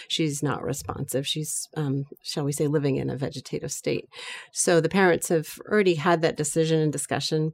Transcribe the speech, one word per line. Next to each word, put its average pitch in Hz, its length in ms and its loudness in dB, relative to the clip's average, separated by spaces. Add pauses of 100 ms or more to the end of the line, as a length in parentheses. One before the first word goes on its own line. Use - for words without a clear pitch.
she's 151 360 -2
not 139 200 -2
responsive. 139 640 -4
She's, - 480 -4
um, 139 280 -2 (180)
shall - 240 -4
we 143 60 0
say, 151 160 0
living 143 300 2
in 131 120 -2
a 127 80 -4
vegetative - 540 -6
state. - 340 -4 (480)
So 175 260 4
the 160 100 4
parents 185 400 4
have 160 180 2 (220)
already 190 260 4
had 165 260 4
that 160 160 2
decision 160 420 2
and 151 140 2
discussion 156 600 -2